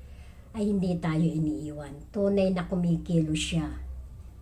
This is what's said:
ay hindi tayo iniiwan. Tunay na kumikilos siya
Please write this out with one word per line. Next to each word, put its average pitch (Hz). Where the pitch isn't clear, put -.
ay 214
hindi 180
tayo 160
iniiwan. 151
Tunay 196
na 170
kumikilos 165
siya -